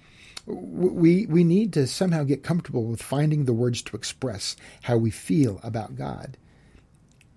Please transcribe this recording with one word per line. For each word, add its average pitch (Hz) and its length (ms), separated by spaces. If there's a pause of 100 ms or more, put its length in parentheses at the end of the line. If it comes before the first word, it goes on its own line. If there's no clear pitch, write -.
(480)
W-, 185 440
we, 175 340
we 170 180
need 180 300
to 143 120
somehow 165 380
get 139 200
comfortable 151 420
with 113 160
finding 151 440
the 127 80
words 120 300
to - 120
express - 600 (280)
how 120 140
we 113 140
feel 135 520
about 113 320
God, 135 420 (1000)